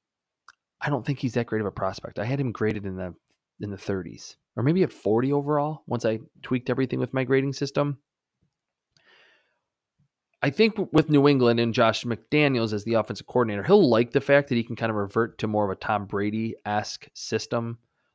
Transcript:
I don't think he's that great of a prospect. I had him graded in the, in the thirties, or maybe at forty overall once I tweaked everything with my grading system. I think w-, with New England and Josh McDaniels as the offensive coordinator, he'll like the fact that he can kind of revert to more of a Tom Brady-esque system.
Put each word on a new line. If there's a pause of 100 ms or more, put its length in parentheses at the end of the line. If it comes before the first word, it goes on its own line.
(800)
I
don't
think
he's
that
great
of
a
prospect.
I
had
him
graded
in
the, (460)
in
the
thirties, (180)
or
maybe
at
forty
overall
once
I (240)
tweaked
everything
with
my
grading
system. (2500)
I
think
w-,
with
New
England
and
Josh
McDaniels
as
the
offensive
coordinator,
he'll
like
the
fact
that
he
can
kind
of
revert
to
more
of
a
Tom
Brady-esque
system. (360)